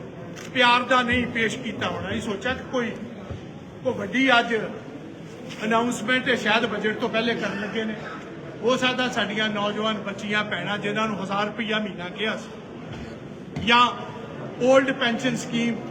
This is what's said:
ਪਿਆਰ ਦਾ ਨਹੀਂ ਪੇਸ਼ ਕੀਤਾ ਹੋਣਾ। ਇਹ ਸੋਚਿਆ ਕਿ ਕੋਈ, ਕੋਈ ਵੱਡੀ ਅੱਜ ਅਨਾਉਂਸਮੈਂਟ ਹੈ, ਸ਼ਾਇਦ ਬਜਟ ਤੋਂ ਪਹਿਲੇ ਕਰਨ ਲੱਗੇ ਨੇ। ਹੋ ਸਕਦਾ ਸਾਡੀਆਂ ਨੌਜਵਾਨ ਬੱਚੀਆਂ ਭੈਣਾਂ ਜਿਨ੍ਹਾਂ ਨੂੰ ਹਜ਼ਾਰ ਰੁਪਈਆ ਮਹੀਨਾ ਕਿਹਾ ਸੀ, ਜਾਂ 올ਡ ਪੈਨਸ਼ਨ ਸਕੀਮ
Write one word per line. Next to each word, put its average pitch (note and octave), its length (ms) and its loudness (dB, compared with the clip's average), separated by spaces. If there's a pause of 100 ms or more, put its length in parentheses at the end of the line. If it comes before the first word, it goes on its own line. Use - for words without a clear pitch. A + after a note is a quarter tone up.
(540)
ਪਿਆਰ B3 280 8
ਦਾ B3 200 4
ਨਹੀਂ A#3+ 260 2
ਪੇਸ਼ A3+ 320 0
ਕੀਤਾ G#3 280 -4
ਹੋਣਾ। F3 220 -4
ਇਹ G#3+ 120 -2
ਸੋਚਿਆ A3 320 -2
ਕਿ B3 180 -8
ਕੋਈ, A#3+ 200 0 (920)
ਕੋਈ B3 100 0
ਵੱਡੀ A#3 460 4
ਅੱਜ A#3 160 2 (1080)
ਅਨਾਉਂਸਮੈਂਟ A#3+ 680 2
ਹੈ, B3 60 6
ਸ਼ਾਇਦ A3+ 300 4
ਬਜਟ G#3 340 0
ਤੋਂ A3+ 100 0
ਪਹਿਲੇ A3+ 260 0
ਕਰਨ G3+ 260 -2
ਲੱਗੇ G#3 220 -2
ਨੇ। G#3+ 120 -2 (600)
ਹੋ A#3+ 220 4
ਸਕਦਾ B3+ 320 2
ਸਾਡੀਆਂ G#3+ 400 0
ਨੌਜਵਾਨ G#3 480 0
ਬੱਚੀਆਂ G3+ 460 -2
ਭੈਣਾਂ G3+ 340 -2
ਜਿਨ੍ਹਾਂ G#3 300 0
ਨੂੰ G3 160 -2
ਹਜ਼ਾਰ G3 220 0
ਰੁਪਈਆ G#3+ 340 0
ਮਹੀਨਾ F3+ 300 -4
ਕਿਹਾ G3+ 280 -2
ਸੀ, - 120 -10 (1160)
ਜਾਂ A#3+ 220 8 (760)
올ਡ C4+ 260 8
ਪੈਨਸ਼ਨ B3 440 0
ਸਕੀਮ A#3 400 0 (160)